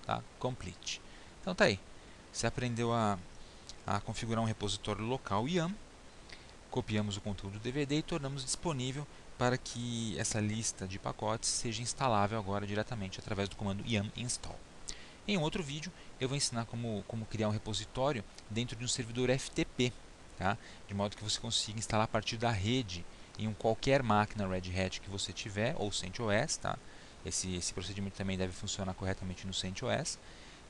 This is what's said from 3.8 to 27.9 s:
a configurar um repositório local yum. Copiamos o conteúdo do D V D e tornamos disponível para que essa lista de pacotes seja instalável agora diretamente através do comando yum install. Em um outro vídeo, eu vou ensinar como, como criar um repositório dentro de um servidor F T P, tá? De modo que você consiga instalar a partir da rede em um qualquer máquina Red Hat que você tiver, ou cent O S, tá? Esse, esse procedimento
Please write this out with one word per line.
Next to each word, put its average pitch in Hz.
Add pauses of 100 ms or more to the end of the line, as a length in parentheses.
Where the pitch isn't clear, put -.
a 98
configurar 113
um 113
repositório 104
local 117
yum. 175 (960)
Copiamos 107
o 101
conteúdo 98
do 107
D 123
V 143
D 147
e 160
tornamos 139
disponível 135 (320)
para 123
que 117
essa 110
lista 107
de 95
pacotes 113
seja 113
instalável 113
agora 101
diretamente 101
através 101
do -
comando 104
yum 107
install. - (680)
Em 202
um 156
outro 156
vídeo, 151 (300)
eu 127
vou 135
ensinar 117
como, 117
como 110
criar 107
um 107
repositório 110 (280)
dentro 117
de 120
um 123
servidor 120
F 135
T 165
P, 123 (440)
tá? 95 (280)
De 104
modo 101
que -
você 107
consiga 110
instalar 110
a 113
partir 110
da 117
rede 101 (340)
em 107
um 107
qualquer 131
máquina 107
Red 92
Hat 92
que -
você 98
tiver, 107
ou 101
cent 92
O 113
S, 117
tá? - (460)
Esse, 92
esse -
procedimento 98